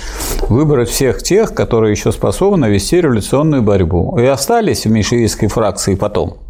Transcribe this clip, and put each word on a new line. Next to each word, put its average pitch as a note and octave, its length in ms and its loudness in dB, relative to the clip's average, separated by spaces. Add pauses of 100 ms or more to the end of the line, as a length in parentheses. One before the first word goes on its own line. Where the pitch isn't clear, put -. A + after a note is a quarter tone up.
(480)
выбрать C#3 420 2
всех - 320 -2
тех, G3 320 0
которые A2 380 0
ещё G#2 220 -2
способны D#3 540 0
вести G#2 340 2
революционную C3+ 600 0
борьбу. F#2+ 560 0
И A#2+ 80 2
остались F3 600 0
в G#2+ 40 2
меньшевистской A2 600 0
фракции G2+ 460 0
потом. F#2 420 -4 (120)